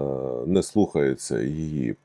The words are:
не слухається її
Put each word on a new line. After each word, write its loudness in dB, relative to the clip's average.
не 2
слухається 2
її -2